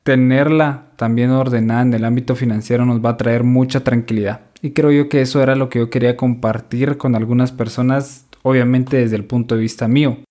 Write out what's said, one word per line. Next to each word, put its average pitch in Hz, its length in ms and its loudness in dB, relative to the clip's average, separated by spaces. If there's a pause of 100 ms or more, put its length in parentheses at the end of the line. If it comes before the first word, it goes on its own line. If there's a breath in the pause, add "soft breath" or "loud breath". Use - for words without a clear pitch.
tenerla 139 840 2 (100)
también 120 340 0
ordenada 123 540 0
en 123 100 2
el 113 120 -2
ámbito 120 300 -2
financiero 120 520 -2
nos 117 180 0
va 120 60 2
a 120 60 -4
traer 120 260 0
mucha 127 400 2
tranquilidad. 113 580 -2 (220)
Y 143 80 -6
creo 147 180 2
yo 143 200 2
que 139 120 2
eso 131 220 0
era 135 120 2
lo 131 140 -2
que - 80 -4
yo 117 140 -2
quería 123 260 0
compartir 123 800 -2
con 131 160 -2
algunas 120 380 0
personas, 127 760 -4 (160)
obviamente 127 560 2
desde 113 180 0
el 104 100 -6
punto 120 280 -2
de 113 80 0
vista 113 260 -4
mío. 131 300 2 (140)